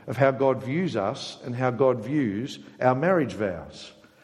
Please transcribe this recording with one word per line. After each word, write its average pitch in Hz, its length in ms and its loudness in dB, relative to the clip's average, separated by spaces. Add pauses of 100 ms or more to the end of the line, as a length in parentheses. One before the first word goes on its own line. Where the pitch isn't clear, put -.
of 120 120 -6
how 135 140 6
God 131 300 2
views 139 360 -2
us 104 480 -4
and 123 100 -6
how 127 160 0
God 123 300 2
views 123 580 -2 (220)
our 127 120 6
marriage 151 380 2
vows. 92 600 -6 (300)